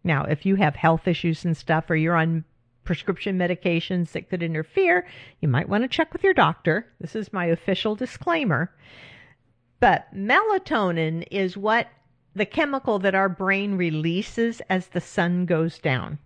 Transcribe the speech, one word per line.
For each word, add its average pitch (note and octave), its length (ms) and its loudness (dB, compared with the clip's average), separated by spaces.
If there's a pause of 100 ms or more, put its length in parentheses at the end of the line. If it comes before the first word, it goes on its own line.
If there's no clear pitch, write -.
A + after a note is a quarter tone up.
Now, D3 200 0
if D3+ 220 -2
you F#3+ 80 2
have E3+ 220 2
health E3 320 2
issues E3 360 -2
and E3 120 0
stuff, D#3+ 340 -2
or D#3+ 60 2
you're D#3+ 180 2
on E3 300 0 (440)
prescription F#3+ 480 -4
medications F3 760 0
that - 180 -10
could F3 120 -4
interfere, E4+ 640 0 (360)
you E3 40 0
might C3 220 2
want G#3 140 0
to B3+ 60 -2
check D#4 240 -2
with - 120 -4
your F#4+ 80 6
doctor. F3 540 2 (120)
This - 160 -14
is G#3+ 200 -8
my F3+ 100 -2
official F#3 500 0
disclaimer. B3+ 760 -2 (1040)
But G3+ 360 4
melatonin G3+ 1160 0
is F#3+ 240 -2
what, G#3+ 340 0 (460)
the G3+ 120 -2
chemical C#4 540 -2
that F#3+ 140 2
our F#3+ 140 2
brain G3 460 -2
releases F3 960 -2
as F#3 180 0
the F3+ 140 -4
sun F3 420 -2
goes E3 340 0
down. C3+ 480 -2